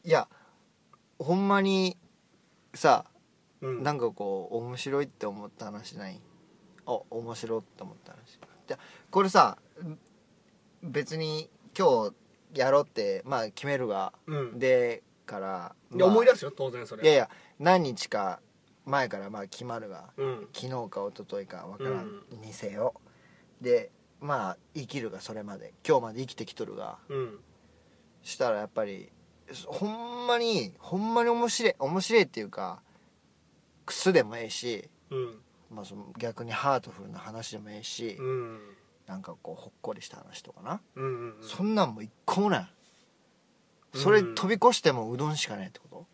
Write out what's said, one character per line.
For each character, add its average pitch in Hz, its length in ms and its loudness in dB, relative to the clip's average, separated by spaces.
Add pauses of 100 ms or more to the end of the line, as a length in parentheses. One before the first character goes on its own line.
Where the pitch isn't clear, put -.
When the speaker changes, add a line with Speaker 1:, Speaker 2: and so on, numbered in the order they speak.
Speaker 1:
い 170 60 -6
や、 156 180 4 (880)
ほ 156 160 2
ん 196 140 2
ま 196 120 6
に、 190 360 2 (760)
さ、 - 320 4 (540)
Speaker 2:
う 131 80 -6
ん。 120 140 -4
Speaker 1:
な 147 100 0
ん 143 60 -2
か 117 140 0
こ 98 400 -6
う、 117 60 -4
面 120 180 -8
白 139 260 -2
い 139 40 -4
っ - 20 -20
て - 180 -10
思 104 200 -10
っ 104 40 -18
た - 160 -14
話 104 300 -14
な 95 140 -12
い？ 95 100 -16 (680)
あ、 117 140 -2 (100)
面 117 240 -8
白 113 240 -4
い - 20 -2
っ - 20 -20
て - 200 -20
思 95 120 -16
っ - 100 -20
た - 80 -20
話。 - 260 -20 (280)
じ 131 80 -8
ゃ、 - 40 -10 (320)
こ 196 120 6
れ 190 60 4
さ、 151 300 6 (1200)
別 147 340 -4
に 156 340 -4 (260)
今 123 360 6 (400)
日 143 80 -4
や 131 100 6
ろ 143 120 8
う - 20 0
っ - 40 -4
て、 101 360 -2
ま 131 160 -2
あ、 113 60 -2
決 107 200 -10
め 139 100 0
る 127 120 -2
が、 98 240 -2 (140)
Speaker 2:
う 151 100 -6
ん。 123 240 -6
Speaker 1:
で 123 420 4 (240)
か 101 140 -10
ら、 95 340 -8 (160)
Speaker 2:
い 120 80 -6
や、 185 80 8
Speaker 1:
ま 202 60 8
あ、 - 20 6
Speaker 2:
思 226 80 8
い 240 40 8
出 - 100 10
す - 80 -8
よ、 143 80 -8
当 135 180 -4
然 120 160 -10
そ 113 80 -12
れ。 107 80 -8
Speaker 1:
い 156 40 6
や 156 80 10
い - 20 8
や、 120 140 4 (280)
何 175 240 6
日 127 240 -4
か 98 340 -2 (440)
前 135 240 0
か 101 100 -6
ら 98 100 -10
ま 104 120 -10
あ - 20 -8
決 98 220 -12
ま 120 140 -8
る 107 100 -12
が、 90 280 -16
Speaker 2:
う 139 80 -4
ん。 117 300 -8
Speaker 1:
昨 127 140 -10
日 120 200 -6
か 101 160 -6
一 101 140 -6
昨 101 220 -10
日 98 80 -14
か 87 180 -16
わ 98 120 -16
か 135 60 -10
ら 131 60 -4 (120)
ん 104 280 -14
Speaker 2:
う 120 60 -16
ん。 110 40 -18
Speaker 1:
に 110 120 -16
せ 104 180 -10
よ。 107 240 -2 (680)
で、 120 300 2 (300)
ま 131 300 -2
あ、 - 80 -10 (160)
生 135 120 -8
き 139 140 -6
る 113 100 -6
が 95 100 -12
そ 110 140 -10
れ 107 80 -8
ま 101 160 -12
で、 107 160 -18 (120)
今 151 120 6
日 117 40 2
ま 110 100 -10
で 117 80 -8
生 127 80 -6
き - 60 -16
て 113 120 -10
き - 80 -18
と 113 100 -8
る 101 120 -10
が、 107 320 -10
Speaker 2:
う 139 100 -6
ん。 113 220 -8 (840)
Speaker 1:
し - 140 -12
た 123 140 0
ら 104 80 2
や 107 60 -4
っ 104 40 -10
ぱ 110 160 -2
り、 98 260 -10 (560)
ほ 185 200 -4
ん 240 400 -8
ま 240 120 4
に、 202 400 0
ほ - 180 -8
ん 220 180 0
ま 233 80 6
に 233 80 4
面 233 180 2
白 214 220 2
い、 - 80 -6
面 156 220 0
白 220 180 4
い 196 40 8
っ 147 40 4
て - 140 -10
い - 40 -6
う 98 60 -10
か、 92 320 -10 (1040)
ク - 80 -6
ス 190 180 4
で 147 100 8
も 110 140 -4
え 117 100 -8
え 110 40 -12
し、 117 400 -6 (200)
Speaker 2:
う 135 60 -8
ん。 117 240 -8 (300)
Speaker 1:
ま 107 120 -14
あ、 - 20 -12
そ 98 100 -16
の、 101 240 -16
逆 117 260 -8
に 117 60 -10
ハ 139 260 0
ー - 40 -2
ト - 100 -18
フ 98 140 -18
ル 101 60 -16
な 101 80 -14
話 113 340 -12
で 107 60 -12
も 104 120 -16
え 107 80 -14
え 107 40 -14
し、 110 360 -10
Speaker 2:
う 135 40 -10
ん。 113 540 -8 (300)
Speaker 1:
な 95 100 -12
ん - 60 -12
か - 180 -14
こ - 120 -12
う、 - 20 -10
ほ - 140 -18
っ - 120 -20
こ 107 140 -8
り - 80 -14
し - 60 -16
た - 100 -18
話 - 240 -18
と - 100 -20
か - 100 -20
な。 151 180 -10 (160)
Speaker 2:
う 135 60 -10
ん - 20 -6
う 131 40 -4
ん 117 280 -10
う 110 40 -20
ん。 - 20 -18
Speaker 1:
そ 113 200 -8
ん 214 120 0
な 202 100 4
ん 113 100 -2
も 107 80 -12
一 110 80 -14 (160)
個 - 160 2
も 208 80 4
な 135 100 4
い。 - 140 -14 (1200)
Speaker 2:
う 127 40 -8
ん。 - 20 -6
Speaker 1:
そ 170 100 6
れ 214 120 10
飛 175 260 -2
び 220 80 2
越 233 160 8
し - 100 0
て 147 100 6
も 117 180 -2
う 123 60 -4
ど 147 120 0
ん 151 80 -2
し - 100 -2
か 107 100 -8
な 95 80 -8
い 92 40 -10
っ - 20 -12
て - 100 -20
こ - 80 -20
と？ - 260 -18